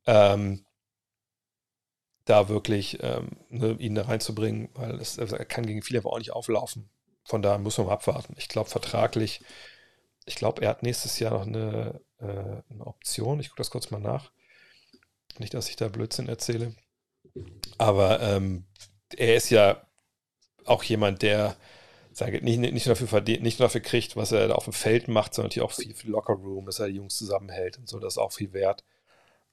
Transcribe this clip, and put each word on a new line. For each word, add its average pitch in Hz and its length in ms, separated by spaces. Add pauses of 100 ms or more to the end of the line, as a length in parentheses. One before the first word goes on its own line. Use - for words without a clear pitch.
ähm, 101 580 (1600)
da 107 220
wirklich, 104 540
ähm, - 300 (180)
ne, 113 300
ihn 107 160
da 104 80
reinzubringen, 110 720
weil 123 260
es, - 200
also 113 160
er - 100
kann 120 200
gegen 107 160
viele 123 180
einfach - 120
auch 120 80
nicht 110 120
auflaufen. 110 580 (360)
Von 110 160
daher 101 160
muss 104 200
man 101 100
mal 95 60
abwarten. - 440
Ich - 120
glaub, 110 180
vertraglich, - 760 (840)
ich - 100
glaub, - 260
er 110 80
hat - 140
nächstes 120 360
Jahr 113 120
noch 104 160
eine, 110 520 (200)
äh, 117 60 (440)
eine 104 160
Option. 117 540
Ich - 100
guck - 80
das 113 140
kurz - 200
mal 110 80
nach. 120 320 (1080)
Nicht, 113 140
dass - 160
ich - 60
da 113 140
Blödsinn 113 400
erzähle. 117 460 (1040)
Aber, 101 440
ähm, 98 440 (500)
er 113 200
ist - 140
ja 104 360 (800)
auch 120 180
jemand, 104 380
der, 104 340 (560)
sage, - 320
nicht, 120 160
nicht 120 260
nur 120 100
dafür 123 120
verdient, 107 360
nicht 117 160
nur 127 80
dafür 110 140
kriegt, - 340
was 107 160
er 104 160
da - 80
auf - 100
dem 110 80
Feld 117 340
macht, 110 260
sondern 107 160
natürlich 117 200
auch - 40
viel 110 220
für - 120
den 110 60
Lockerroom, 98 520
dass 95 140
er 107 80
die 98 80
Jungs 98 220
zusammenhält 95 600
und 120 120
so, 104 100
das 98 140
ist - 40
auch 110 140
viel 98 220
wert. 98 300 (680)